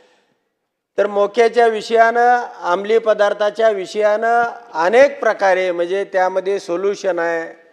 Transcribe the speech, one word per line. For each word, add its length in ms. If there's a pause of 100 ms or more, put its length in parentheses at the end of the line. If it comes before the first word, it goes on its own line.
(1000)
तर 80
मोक्याच्या 600
विषयानं, 720 (260)
अंमली 360
पदार्थाच्या 720
विषयानं 720 (320)
अनेक 460
प्रकारे 500
म्हणजे 340
त्यामध्ये 560
सोल्युशन 580
आहे, 340 (200)